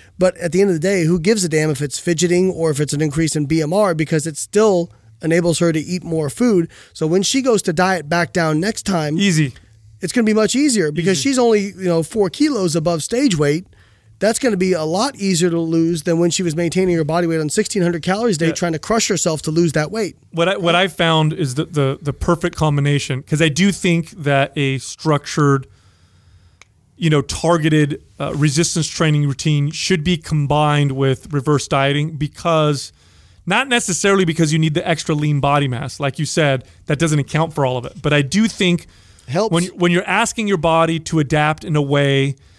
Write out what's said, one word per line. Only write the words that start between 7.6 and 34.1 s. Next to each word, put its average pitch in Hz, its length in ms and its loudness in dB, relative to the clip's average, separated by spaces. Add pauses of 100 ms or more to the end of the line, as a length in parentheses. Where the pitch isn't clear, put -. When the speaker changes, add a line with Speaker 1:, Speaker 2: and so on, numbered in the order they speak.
Speaker 1:
to 185 100 -2
diet 175 360 0
back 170 240 -2
down 156 260 0
next 185 280 -4
time, 160 320 -2
Speaker 2:
Easy. 160 360 2 (460)
Speaker 1:
it's 185 120 -6
gonna 240 120 2
be 214 100 2
much 214 220 2
easier 226 340 2
because 165 300 0
Speaker 2:
Easy. 190 80 -2
Speaker 1:
she's 262 100 0
only, 220 280 2
you 185 180 -10
know, 170 180 0
four 196 260 -2
kilos 208 460 0
above 165 300 -2
stage 233 340 0
weight. 151 280 0 (520)
That's 220 200 0
gonna 226 200 0
be 185 160 2
a 156 100 -2
lot 202 320 -2
easier 185 340 0
to 170 100 -2
lose 165 420 0
than 165 160 0
when 175 120 2
she 190 120 -2
was 165 140 -2
maintaining 175 400 0
her 160 80 0
body 165 220 -2
weight 165 140 0
on 151 100 -2
sixteen 208 320 -2
hundred 170 200 -2
calories 202 340 0
a - 40 -4
day, 165 80 0
Speaker 2:
Yeah. 160 40 0
Speaker 1:
trying 170 200 -2
to 156 60 -4
crush 220 300 -2
herself 165 340 -2
to - 80 -6
lose 165 220 2
that 151 180 -2
weight. 208 260 -6 (140)
Speaker 2:
What 170 180 0
I, 202 80 0
what 170 180 0
I 185 140 2
found 160 460 2
is 143 200 -4
the, 151 120 -2
the, 139 340 -2
the 143 140 -6
perfect 170 420 -2
combination, 143 640 0
'cause 151 200 -2
I 165 80 4
do 185 220 2
think 170 380 -2
that 143 460 -2
a 135 220 -2
structured, 143 880 0 (1300)
you 165 120 0
know, 147 140 4
targeted, 156 800 0 (160)
uh, 143 160 -6
resistance 151 520 0
training 151 400 0
routine 143 440 0
should 156 340 -2
be 175 120 0
combined 147 760 0
with 135 400 -2
reverse 143 340 0
dieting, 147 500 -2
because 151 760 -2 (540)
not 233 220 0
necessarily 196 580 2